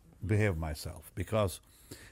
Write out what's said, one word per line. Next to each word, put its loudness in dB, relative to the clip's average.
behave 4
myself, -6
because 0